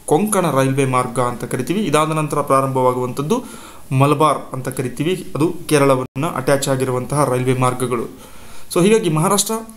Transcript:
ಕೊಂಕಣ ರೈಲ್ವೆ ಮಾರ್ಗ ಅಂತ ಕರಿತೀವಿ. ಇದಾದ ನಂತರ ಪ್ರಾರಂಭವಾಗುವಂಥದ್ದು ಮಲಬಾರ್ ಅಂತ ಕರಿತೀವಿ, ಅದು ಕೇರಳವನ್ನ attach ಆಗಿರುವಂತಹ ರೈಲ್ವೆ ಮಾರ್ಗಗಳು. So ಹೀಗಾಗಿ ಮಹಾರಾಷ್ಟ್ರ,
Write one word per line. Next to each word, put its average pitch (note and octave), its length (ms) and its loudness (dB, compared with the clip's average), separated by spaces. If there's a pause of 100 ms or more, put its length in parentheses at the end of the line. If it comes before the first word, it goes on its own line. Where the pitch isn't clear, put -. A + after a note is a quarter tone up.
ಕೊಂಕಣ F3+ 460 2
ರೈಲ್ವೆ C3+ 340 2
ಮಾರ್ಗ B2+ 340 0
ಅಂತ A#2+ 240 -2
ಕರಿತೀವಿ. C3 420 -2
ಇದಾದ D3+ 260 2
ನಂತರ D#3 300 -2
ಪ್ರಾರಂಭವಾಗುವಂಥದ್ದು C3+ 1000 0 (480)
ಮಲಬಾರ್ C#3 460 4 (160)
ಅಂತ C3 140 -6
ಕರಿತೀವಿ, C#3+ 680 -4
ಅದು D3+ 180 0 (160)
ಕೇರಳವನ್ನ C#3 560 2
attach C#3 440 0
ಆಗಿರುವಂತಹ C3 560 0
ರೈಲ್ವೆ B2+ 280 0
ಮಾರ್ಗಗಳು. B2 520 0 (680)
So F3 100 4
ಹೀಗಾಗಿ G3+ 260 4
ಮಹಾರಾಷ್ಟ್ರ, F#3+ 440 0 (240)